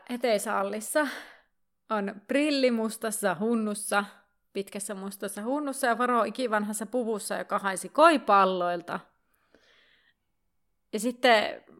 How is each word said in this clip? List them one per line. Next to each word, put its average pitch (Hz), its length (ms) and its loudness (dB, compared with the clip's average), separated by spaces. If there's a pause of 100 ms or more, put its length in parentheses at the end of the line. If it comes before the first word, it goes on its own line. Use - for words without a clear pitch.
eteisallissa 220 1000 0 (840)
on 202 380 -4
brillimustassa 233 1120 0
hunnussa, 208 640 0 (500)
pitkässä 202 420 -8
mustassa 196 480 -10
hunnussa 269 440 -2
ja 226 100 2
varo 247 260 2
ikivanhassa 214 600 -2
puvussa, 214 520 -4
joka 196 220 -4
haisi 185 300 -4
koipalloilta. 190 1080 4 (1900)
Ja 214 60 -4
sitten 240 640 2 (180)